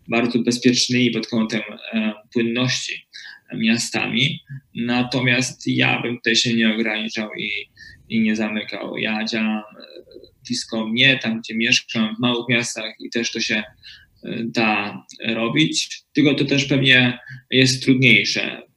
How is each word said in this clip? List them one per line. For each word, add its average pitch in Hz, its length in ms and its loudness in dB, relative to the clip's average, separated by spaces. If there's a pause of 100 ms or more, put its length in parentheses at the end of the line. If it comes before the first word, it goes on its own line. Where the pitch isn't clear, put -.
bardzo 117 320 2
bezpiecznymi 123 720 2
pod 110 160 -2
kątem, 110 340 0 (320)
e, 110 200 0 (200)
płynności 123 760 -2 (480)
miastami. 113 840 0 (360)
Natomiast 123 920 0
ja 127 340 0
bym 120 140 -4
tutaj 113 200 0
się 117 180 2
nie 113 200 4
ograniczał 110 640 -4
i, 110 140 -6 (580)
i 113 120 0
nie 110 140 2
zamykał. 107 600 -4
Ja 110 280 -4
działam, 110 320 -2
e, 107 60 -8 (840)
blisko 113 400 -6
mnie, 127 340 2
tam 113 180 -2
gdzie 113 160 -10
mieszkam, 113 600 0
w 113 40 -8
małych 120 300 0
miastach 117 500 -4
i - 100 -12
też 117 220 -2
to 117 80 -4
się, 113 160 -2 (680)
e, 110 200 -6
da 107 600 -2 (240)
robić, 117 760 -2 (120)
tylko 147 200 4
to 139 120 0
też 139 200 0
pewnie 131 540 4 (320)
jest 131 320 2
trudniejsze, 110 920 4